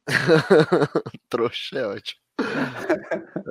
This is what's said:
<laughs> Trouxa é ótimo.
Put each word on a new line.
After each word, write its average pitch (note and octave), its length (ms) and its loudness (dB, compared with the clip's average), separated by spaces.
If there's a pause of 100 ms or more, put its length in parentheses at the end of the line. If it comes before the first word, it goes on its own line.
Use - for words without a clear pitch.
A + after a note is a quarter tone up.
<laughs> D3+ 1200 2
Trouxa - 500 -2
é B2+ 80 -2
ótimo. G2+ 340 -10 (1300)